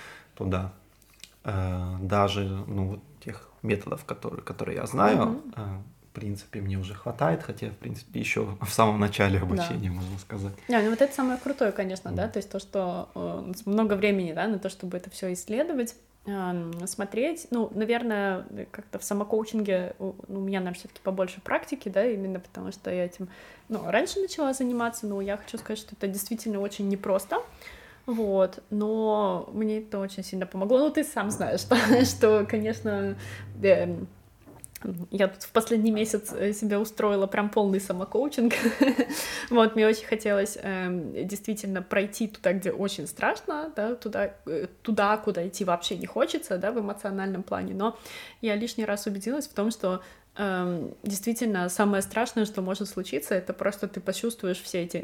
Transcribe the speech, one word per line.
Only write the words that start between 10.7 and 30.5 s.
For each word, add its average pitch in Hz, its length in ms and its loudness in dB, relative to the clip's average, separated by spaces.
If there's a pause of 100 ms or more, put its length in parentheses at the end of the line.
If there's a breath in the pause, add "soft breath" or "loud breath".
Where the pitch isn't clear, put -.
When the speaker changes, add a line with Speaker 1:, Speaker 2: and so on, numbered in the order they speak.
Speaker 2:
ну 214 80 4
вот 226 120 0
это 277 120 0
самое 254 260 0
крутое, 254 320 0
конечно, 185 400 -4
да, 180 120 -2
Speaker 1:
Мгм. 220 80 -4
Speaker 2:
то 208 80 -2
есть - 120 -10
то, 196 80 -6
что, 180 560 -4
э, 175 280 -6
у 190 40 -10
нас 180 180 -8
много 208 300 2
времени, 190 380 2
да, 170 140 0
на 214 120 0
то, 190 100 -4
чтобы 180 280 -8
это 185 120 -10
все 185 220 -6
исследовать, 240 640 -2 (320)
эм, 180 440 -4 (160)
смотреть. 240 640 -2
Ну, 233 240 0
наверное, 214 680 0 (120)
э, - 140 -8
как-то - 280 -10
в - 40 -12
самокоучинге 208 960 0
у, 190 140 -4 (140)
ну, 196 120 -6
у 196 40 -4
меня, 196 160 0
наверное, 180 200 -4
все-таки - 240 -20
побольше 190 380 -2
практики, - 480 -2
да, 196 160 2
именно 196 340 -2
потому 185 320 -10
что 185 200 -6
я 180 140 0
этим, 180 220 -8 (420 loud breath)
ну, 220 100 -2 (120)
раньше 311 280 0
начала 302 340 0
заниматься, 233 540 -2
но 196 140 -2
я 196 160 -2
хочу 208 200 -12
сказать, 220 220 -6
что - 160 -16
это 202 120 -4
действительно 208 540 -4
очень 202 280 -2
непросто. 196 480 0 (720 loud breath)
Вот, 196 520 2 (120)
но 214 840 2
мне 214 260 0
это 214 200 -6
очень 196 240 -6
сильно 185 240 -4
помогло. 208 320 4